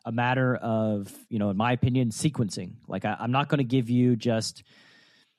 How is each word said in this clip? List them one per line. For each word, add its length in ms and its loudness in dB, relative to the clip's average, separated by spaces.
a 80 -8
matter 460 2
of, 520 0
you 100 -2
know, 120 2
in 40 0
my 160 2
opinion, 380 2
sequencing. 640 -4
Like, 200 -6
I, 120 -2
I'm 140 -4
not 160 0
gonna 160 2
give 260 0
you 280 4
just 460 -2